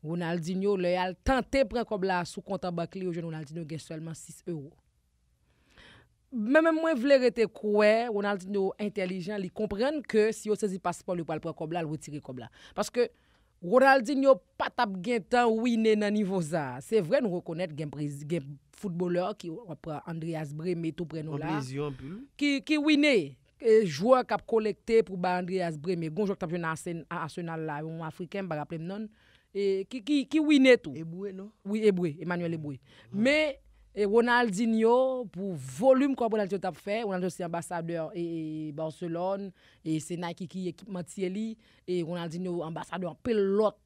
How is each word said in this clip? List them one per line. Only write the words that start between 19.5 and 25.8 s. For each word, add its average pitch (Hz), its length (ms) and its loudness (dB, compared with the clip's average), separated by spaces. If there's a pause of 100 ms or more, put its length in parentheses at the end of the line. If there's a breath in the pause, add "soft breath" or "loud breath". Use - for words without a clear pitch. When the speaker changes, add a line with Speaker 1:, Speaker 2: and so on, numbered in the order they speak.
Speaker 1:
on 180 240 -10
prend 151 300 -10
Andreas 160 480 -6
Breme, 165 380 -4
tout 170 140 -8
près 156 180 -8
nous 156 100 -8
Speaker 2:
En 143 40 -4
Speaker 1:
là. 160 160 -4
Speaker 2:
Brésil, 135 260 -4
en 147 140 -4
plus. 156 420 -14
Speaker 1:
Qui, 285 260 0
qui 302 160 0
winner, 285 600 4 (240)
eh, 220 240 6
joueur 220 400 4
qui - 80 -2
a 202 40 0
collecté 220 680 2
pour 196 140 -6
ba 180 220 0
Andreas 175 380 -2
Breme. 165 320 -4